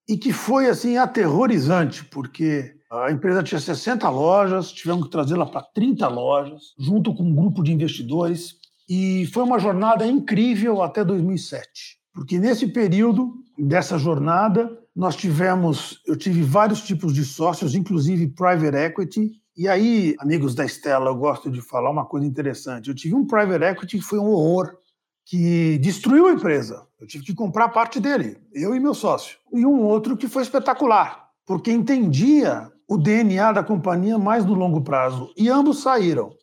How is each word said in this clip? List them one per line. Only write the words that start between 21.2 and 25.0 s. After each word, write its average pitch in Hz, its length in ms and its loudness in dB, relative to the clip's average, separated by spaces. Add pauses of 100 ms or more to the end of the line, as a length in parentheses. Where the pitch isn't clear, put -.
de 123 100 -8
falar 127 300 -4
uma 151 160 -4
coisa 143 200 -4
interessante. 131 600 -8
Eu 139 60 -6
tive 160 200 -6
um 285 120 2
private 196 360 0
equity 185 360 -2
que - 60 -10
foi 208 140 -4
um 202 80 -2
horror, 180 460 2 (540)